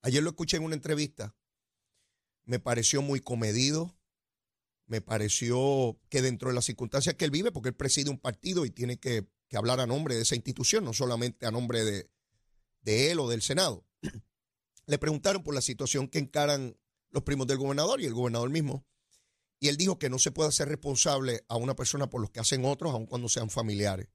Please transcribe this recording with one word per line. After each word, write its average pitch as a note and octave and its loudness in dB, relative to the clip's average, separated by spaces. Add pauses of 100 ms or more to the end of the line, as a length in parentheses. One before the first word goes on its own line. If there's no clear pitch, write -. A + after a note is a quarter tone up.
Ayer C3+ 2
lo E3 0
escuché E3 -2
en D#3 -2
una D#3+ -4
entrevista, C#3+ -6 (1080)
me B2 -2
pareció A#2+ 2
muy C#3 0
comedido, B2+ 0 (880)
me A2 -4
pareció A#2+ 2
que C3+ 2
dentro B2+ 0
de B2 0
las B2 0
circunstancias C3+ -2
que - -2
él D3 0
vive, F#3+ 0
porque B2+ -4
él - -8
preside C#3 0
un C3 -6
partido E3+ -4
y A#2 -4
tiene B2 -6
que, A2+ -2 (200)
que - -6
hablar A#2+ 2
a B2 0
nombre C#3 0
de A#2 -2
esa B2 2
institución, C3+ 0
no A#2+ -4
solamente A#2+ -2
a A2+ 0
nombre A#2 0
de, G2+ -2 (760)
de A2+ 4
él E3+ 0
o C3+ 0
del A#2 0
Senado. C#3+ 0 (180)
<clears throat> - -14
Le C#3+ 2
preguntaron D#3 0
por D3 -4
la C3+ 0
situación C3 0
que D#3 -2
encaran C#3+ 0 (320)
los C#3 -2
primos C#3 0
del C3+ 2
gobernador C#3+ 2
y G#3+ -4
el A#2+ -2
gobernador A#2+ 0
mismo, C#3+ -2 (720)
y C#3+ 4
él C#3+ 2
dijo F#3 2
que C#3 -2
no B2+ -4
se C#3 4
puede D3+ 2
hacer C#3+ 0
responsable C#3 0
a A#2 -2
una B2 0
persona C3 -2
por B2 -4
los G#2 -2
que - -10
hacen B2+ 0
otros, C#3 0
aun A2+ -4
cuando A#2+ -6
sean A2+ 0
familiares. G#2 0